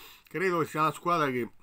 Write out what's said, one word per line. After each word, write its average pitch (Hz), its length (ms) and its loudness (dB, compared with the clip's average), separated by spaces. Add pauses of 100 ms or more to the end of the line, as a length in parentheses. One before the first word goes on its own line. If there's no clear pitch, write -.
(280)
credo 175 320 0
che 147 60 0
sia 156 160 -2
una 156 100 4
squadra 160 380 0
che 123 200 -2 (140)